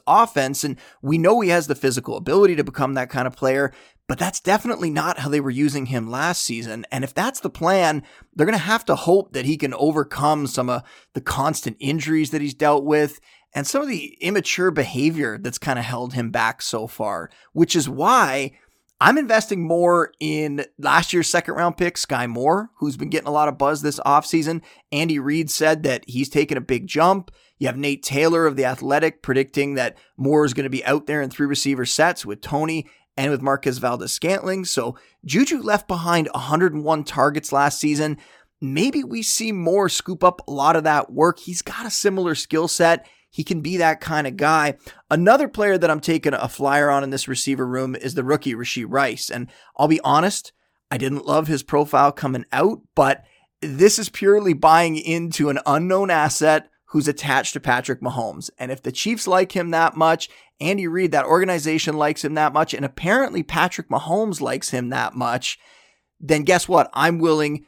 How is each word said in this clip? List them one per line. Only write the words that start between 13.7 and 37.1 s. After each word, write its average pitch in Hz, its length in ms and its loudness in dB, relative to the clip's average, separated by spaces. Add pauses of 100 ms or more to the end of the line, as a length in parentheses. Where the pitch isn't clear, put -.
of 294 40 -6
the 175 320 -8
immature 185 520 0
behavior 143 640 -2
that's 107 220 -8
kinda 123 240 -4
held 123 300 -8
him 117 180 -4
back 113 280 -2
so 113 280 -6
far, 98 420 -6 (220)
which 165 240 2
is 143 120 2
why 139 680 0 (420)
I'm 233 180 6
investing 220 500 0
more 175 520 2
in 151 460 -4 (140)
last 143 340 2
year's 170 140 2
second 165 260 0
round 165 240 0
pick, 175 200 -2
Sky 123 280 -4
Moore, 147 520 0
who's 143 200 -4
been 151 120 -8
getting 156 180 -2
a 147 60 -4
lot 151 160 2
of 131 100 -8
buzz 143 240 0
this 147 220 -2
offseason. 156 560 2 (300)
Andy 151 280 0
Reid 151 320 -2
said 156 320 0
that 127 240 -2
he's 127 220 -4
taken 147 280 0
a 123 40 -4
big 117 260 -2
jump. 180 420 2 (300)
You 131 80 -4
have 123 100 -6
Nate 143 240 -4
Taylor 160 460 2
of 139 80 0
The 131 100 0
Athletic 143 560 0
predicting 139 540 -2
that 120 220 -2 (200)
Moore 147 280 4
is 127 100 -2
gonna 139 140 -4
be 131 160 -6
out 147 200 0
there 147 160 -2
in 131 80 -4
three 143 160 -2
receiver 139 400 -2
sets 165 400 0
with 104 160 -10
Toney 156 460 -4 (280)
and 139 140 -2
with 131 140 -2
Marquez 139 340 0
Valdes-Scantling. 175 880 -4
So 123 320 -4 (280)
Juju 240 360 0
left 208 260 -2
behind 170 460 0
a 131 60 -4
hundred 156 340 2
and 151 100 -6
one 151 200 0
targets 143 480 0